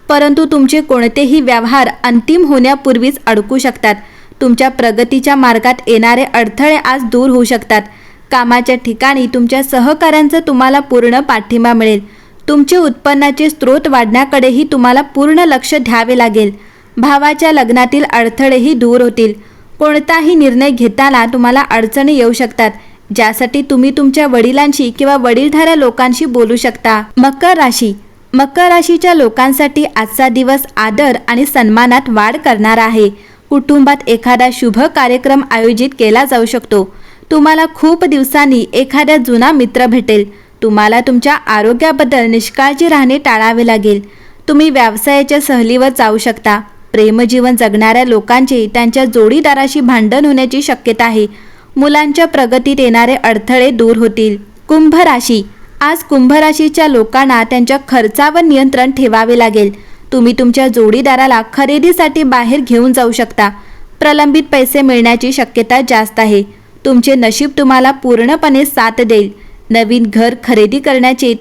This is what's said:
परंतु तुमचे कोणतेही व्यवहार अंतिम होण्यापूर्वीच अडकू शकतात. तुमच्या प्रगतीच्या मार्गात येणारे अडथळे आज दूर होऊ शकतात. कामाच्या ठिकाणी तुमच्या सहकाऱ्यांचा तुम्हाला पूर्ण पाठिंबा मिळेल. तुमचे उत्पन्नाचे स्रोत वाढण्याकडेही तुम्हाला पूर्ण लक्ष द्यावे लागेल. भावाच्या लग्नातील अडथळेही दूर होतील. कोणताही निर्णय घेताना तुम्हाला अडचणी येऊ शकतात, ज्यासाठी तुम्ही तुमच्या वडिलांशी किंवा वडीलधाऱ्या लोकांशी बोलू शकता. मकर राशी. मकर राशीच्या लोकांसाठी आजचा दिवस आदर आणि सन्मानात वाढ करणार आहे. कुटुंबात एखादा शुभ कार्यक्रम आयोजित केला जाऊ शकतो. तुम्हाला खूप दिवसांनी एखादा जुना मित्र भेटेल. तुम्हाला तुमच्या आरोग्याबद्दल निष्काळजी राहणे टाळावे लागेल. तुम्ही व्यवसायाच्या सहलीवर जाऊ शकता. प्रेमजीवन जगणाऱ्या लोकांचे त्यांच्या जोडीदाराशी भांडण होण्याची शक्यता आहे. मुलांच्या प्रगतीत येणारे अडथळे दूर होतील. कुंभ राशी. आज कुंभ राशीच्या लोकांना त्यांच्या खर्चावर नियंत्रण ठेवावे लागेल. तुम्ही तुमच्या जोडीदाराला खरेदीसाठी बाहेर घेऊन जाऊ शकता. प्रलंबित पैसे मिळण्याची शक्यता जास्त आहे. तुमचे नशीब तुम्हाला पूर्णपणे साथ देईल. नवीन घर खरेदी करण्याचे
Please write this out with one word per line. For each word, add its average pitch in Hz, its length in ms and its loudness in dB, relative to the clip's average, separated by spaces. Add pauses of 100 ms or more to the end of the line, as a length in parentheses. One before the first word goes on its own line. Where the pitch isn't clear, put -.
परंतु 294 360 2
तुमचे 294 360 0
कोणतेही 269 600 0
व्यवहार 240 480 0 (140)
अंतिम 247 420 0
होण्यापूर्वीच 269 720 0 (100)
अडकू 208 300 -2
शकतात. 247 380 -2 (460)
तुमच्या 254 280 2
प्रगतीच्या 254 680 -2
मार्गात 247 380 2 (140)
येणारे 233 360 2
अडथळे 254 520 -2
आज 262 280 -4
दूर 247 260 0
होऊ 254 140 2
शकतात. 220 380 -2 (500)
कामाच्या 247 440 0
ठिकाणी 254 520 -2
तुमच्या 254 360 -2
सहकाऱ्यांचा 302 760 0
तुम्हाला 269 400 0
पूर्ण 247 400 0
पाठिंबा 233 540 -2
मिळेल. 214 440 -2 (320)
तुमचे 294 280 2
उत्पन्नाचे 285 720 0
स्रोत 294 380 0
वाढण्याकडेही 254 840 0
तुम्हाला 247 300 2
पूर्ण 285 380 0
लक्ष 302 360 0
द्यावे 233 420 -2
लागेल. 214 340 0 (460)
भावाच्या 294 540 0
लग्नातील 254 520 0
अडथळेही 254 720 0
दूर 240 280 2
होतील. 226 320 0 (460)
कोणताही 302 560 0
निर्णय 277 340 2
घेताना 247 560 0
तुम्हाला 247 360 0
अडचणी 277 520 -2
येऊ 240 180 2
शकतात, 233 400 -2 (440)
ज्यासाठी 240 460 -2
तुम्ही 269 360 0
तुमच्या 294 300 2
वडिलांशी 262 720 0
किंवा 277 180 0
वडीलधाऱ्या 285 600 0
लोकांशी 254 500 0
बोलू 240 300 0
शकता. 226 480 -2 (140)
मकर 277 400 2
राशी. 240 360 0 (400)
मकर 277 360 0
राशीच्या 349 440 2
लोकांसाठी 277 720 0
आजचा 254 460 -2
दिवस 262 300 0 (180)
आदर 220 400 -2 (100)
आणि 240 180 -2
सन्मानात 240 640 2
वाढ 220 280 -2
करणार 226 420 0
आहे. 220 320 2 (400)
कुटुंबात 285 460 2 (120)
एखादा 247 460 0
शुभ 226 260 -2
कार्यक्रम 269 600 0 (100)
आयोजित 233 380 0 (100)
केला 226 260 2
जाऊ 247 200 -2
शकतो. 214 480 -4 (380)
तुम्हाला 311 340 2 (100)
खूप 330 300 0
दिवसांनी 269 680 0
एखादा 277 440 0
जुना 247 340 0
मित्र 254 340 0
भेटेल. 214 600 -2 (160)
तुम्हाला 214 360 2
तुमच्या 254 340 0
आरोग्याबद्दल 240 920 0
निष्काळजी 269 640 -2
राहणे 277 300 2
टाळावे 233 500 0
लागेल. 208 340 0 (460)
तुम्ही 302 220 2
व्यवसायाच्या 277 720 0
सहलीवर 254 560 0
जाऊ 220 200 0
शकता. 220 420 -4 (320)
प्रेमजीवन 240 640 2
जगणाऱ्या 220 500 0
लोकांचे 240 680 0
त्यांच्या 240 320 0
जोडीदाराशी 269 760 0
भांडण 247 460 0
होण्याची 262 360 0
शक्यता 240 440 -2
आहे. 220 220 0 (500)
मुलांच्या 294 480 0
प्रगतीत 262 540 -2
येणारे 240 360 2
अडथळे 247 560 0
दूर 233 260 0
होतील. 220 400 0 (300)
कुंभ 311 280 4
राशी. 247 480 0 (380)
आज 302 180 -2
कुंभ 269 340 2
राशीच्या 311 540 0
लोकांना 254 560 0
त्यांच्या 247 340 0 (100)
खर्चावर 285 540 0
नियंत्रण 269 500 2
ठेवावे 240 480 0
लागेल. 214 480 0 (260)
तुम्ही 247 260 2
तुमच्या 262 280 2
जोडीदाराला 247 720 2 (120)
खरेदीसाठी 302 680 0
बाहेर 254 360 0
घेऊन 247 340 2
जाऊ 240 180 0
शकता. 226 380 -2 (500)
प्रलंबित 294 520 2
पैसे 277 300 0
मिळण्याची 240 500 0
शक्यता 254 580 -2
जास्त 220 300 -2
आहे. 214 240 2 (420)
तुमचे 269 300 2
नशीब 240 420 0
तुम्हाला 262 340 2
पूर्णपणे 269 760 0
साथ 226 360 -2
देईल. 214 280 0 (400)
नवीन 233 440 0
घर 233 300 0
खरेदी 214 360 0
करण्याचे 254 600 0